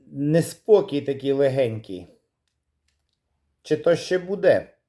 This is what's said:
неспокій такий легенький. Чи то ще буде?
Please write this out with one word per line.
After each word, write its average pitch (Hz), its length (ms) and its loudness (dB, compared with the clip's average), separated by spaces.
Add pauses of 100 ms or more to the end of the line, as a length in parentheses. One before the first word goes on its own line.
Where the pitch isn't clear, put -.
неспокій 151 960 0
такий 139 320 -4
легенький. 117 760 -2 (1500)
Чи 151 140 -2
то 160 200 2
ще 185 220 -2
буде? 175 500 0 (200)